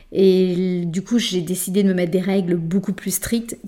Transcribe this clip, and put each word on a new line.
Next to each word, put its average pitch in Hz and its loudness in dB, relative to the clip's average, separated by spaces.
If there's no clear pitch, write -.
Et 185 2
du 170 -4
coup, 233 0
j'ai 185 -2
décidé 180 -2
de 196 4
me 190 2
mettre 180 0
des 185 2
règles 185 0
beaucoup 185 -2
plus 185 -8
strictes - -4